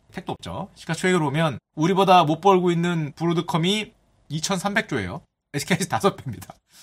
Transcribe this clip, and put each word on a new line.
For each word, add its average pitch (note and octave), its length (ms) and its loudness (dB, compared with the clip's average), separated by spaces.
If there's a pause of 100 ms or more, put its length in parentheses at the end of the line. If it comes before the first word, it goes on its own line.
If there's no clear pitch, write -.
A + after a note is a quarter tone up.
(120)
택도 - 200 -10
없죠. A#2+ 420 -10
시가총액으로 F3 520 0
보면 C#3+ 320 -2 (180)
우리보다 F3 480 6
못 D#3 160 -2
벌고 F3+ 320 4
있는 E3+ 420 -2
브로드컴이 E3+ 800 -2 (360)
이천삼백 G3 600 -4
조예요. G#2 340 -6 (320)
에스케이에스 - 340 -2
다섯 C3 280 0
배입니다. - 380 -12 (280)